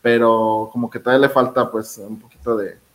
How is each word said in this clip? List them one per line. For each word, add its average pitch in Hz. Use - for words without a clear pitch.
pero 113
como 120
que -
todavía 135
le 135
falta, -
pues, 110
un 110
poquito -
de, 98